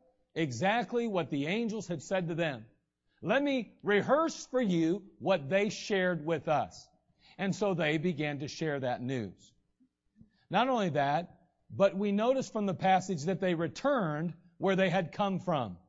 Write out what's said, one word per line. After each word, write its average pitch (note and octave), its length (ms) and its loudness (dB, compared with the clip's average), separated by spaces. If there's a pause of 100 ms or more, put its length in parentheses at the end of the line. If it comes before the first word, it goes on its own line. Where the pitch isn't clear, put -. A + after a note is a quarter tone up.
(340)
exactly F#3+ 760 0
what F3 200 -2
the D3 180 -2
angels G#3+ 420 -2
had E3 120 -4
said F#3 280 -2
to E3+ 60 -4
them. C#3+ 300 -4 (560)
"Let A#3 220 2
me C4+ 300 -2 (100)
rehearse A3+ 640 2
for B3+ 160 0
you F3+ 420 2 (160)
what D#3+ 300 0
they G3+ 200 2
shared F3+ 560 0
with E3 220 -2
us." C3 400 -2 (500)
And F#3+ 160 0
so G3+ 200 0
they D#3 240 0
began D3 420 -2
to C3 80 -8
share C#3+ 320 -4
that B2 220 -2
news. B2 520 -6 (960)
Not A3+ 200 2
only G#3+ 220 0
that, D3 440 0 (340)
but F#3+ 280 2
we G3+ 160 0
notice A#3+ 360 2
from G#3 160 -2
the F#3+ 80 0
passage F#3 500 2
that F#3 180 -2
they F3+ 140 2
returned E3 800 0 (240)
where F#3+ 200 2
they F#3+ 120 4
had F3+ 220 0
come G3 280 0
from. A#2+ 380 -2 (120)